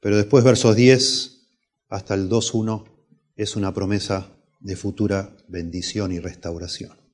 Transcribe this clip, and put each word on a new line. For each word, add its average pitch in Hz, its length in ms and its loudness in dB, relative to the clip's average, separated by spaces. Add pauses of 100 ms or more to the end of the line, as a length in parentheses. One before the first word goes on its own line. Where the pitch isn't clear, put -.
Pero 104 140 2
después, 113 260 4
versos 117 320 6
diez - 720 2 (400)
hasta 101 260 -8
el 98 140 -2
dos 113 260 -2
uno, 110 540 -6 (300)
es 107 180 -6
una 98 180 -2
promesa 98 640 -4 (240)
de 95 160 -10
futura 98 640 -4 (100)
bendición 90 640 -8
y 87 80 -6
restauración. 85 800 -12 (140)